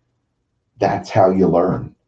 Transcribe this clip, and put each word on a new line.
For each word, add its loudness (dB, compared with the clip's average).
that's -4
how 2
you 2
learn. -2